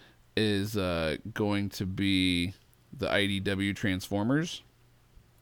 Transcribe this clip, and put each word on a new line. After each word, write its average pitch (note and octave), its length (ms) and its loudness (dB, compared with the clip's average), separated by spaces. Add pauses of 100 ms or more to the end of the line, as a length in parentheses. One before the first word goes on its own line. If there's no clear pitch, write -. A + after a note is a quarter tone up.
(360)
is, G#2 400 2
uh, E2+ 420 0 (180)
going G2+ 340 0
to - 160 -6
be F#2 680 2 (400)
the - 160 -2
I G2+ 140 4
D G2 140 -2
W G2 340 0
Transformers, G#2 880 -2 (800)